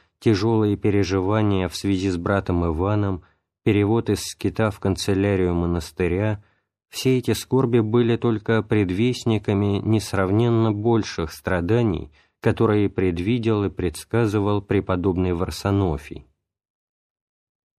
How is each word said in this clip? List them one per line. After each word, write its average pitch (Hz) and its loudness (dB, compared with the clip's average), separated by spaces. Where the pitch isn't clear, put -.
тяжёлые 107 2
переживания 98 0
в - -10
связи 98 -2
с 90 -2
братом 90 0
Иваном, 95 -2
перевод 107 2
из 101 0
скита 107 -2
в - -10
канцелярию 98 0
монастыря, 87 -2
все 131 0
эти 120 -2
скорби 123 0
были 117 2
только 113 0
предвестниками 104 0
несравненно 110 2
больших 104 -2
страданий, 90 -2
которые 107 2
предвидел 101 0
и 92 0
предсказывал 101 -2
преподобный 92 0
Варсонофий. 87 -2